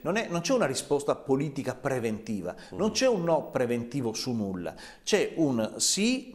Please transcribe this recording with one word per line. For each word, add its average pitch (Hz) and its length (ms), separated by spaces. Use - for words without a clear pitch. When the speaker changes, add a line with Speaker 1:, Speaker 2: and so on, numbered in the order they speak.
Speaker 1:
non 175 160
è, 220 140
non 170 100
c'è 262 140
una 226 100
risposta 143 500
politica 139 600
preventiva, 110 800
non 175 180
Speaker 2:
Mm. 214 40
Speaker 1:
c'è 262 140
un 220 160
no 165 280
preventivo 120 640
su - 180
nulla, 95 420
c'è - 340
un 127 400
sì 233 580